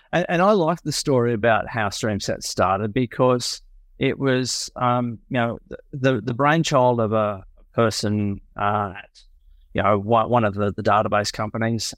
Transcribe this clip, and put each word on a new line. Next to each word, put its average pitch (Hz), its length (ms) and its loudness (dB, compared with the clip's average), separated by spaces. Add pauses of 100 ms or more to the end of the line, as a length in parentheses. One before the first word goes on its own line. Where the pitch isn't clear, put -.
(120)
and, 165 160 0
and 175 140 2
I 208 100 4
like 170 300 0
the 151 100 -4
story 120 400 2
about 110 360 2
how 107 200 -2
StreamSets 104 560 -4
started 98 500 0
because 127 640 0 (380)
it 131 220 -2
was, 131 560 -2
um, 123 420 -2 (120)
you 139 40 -4
know, 117 320 -2
the, - 120 -16 (140)
the, 131 280 0
the 123 140 -4
brainchild 135 680 2
of 107 120 0
a 104 300 0 (300)
person, 104 680 0 (160)
uh, 101 400 -2
at, - 140 -18 (640)
you 95 100 0
know, 101 160 4
one, 110 300 2
one 117 160 2
of 98 100 0
the, 101 160 0
the 101 120 -8
database 104 500 2
companies, 113 640 -4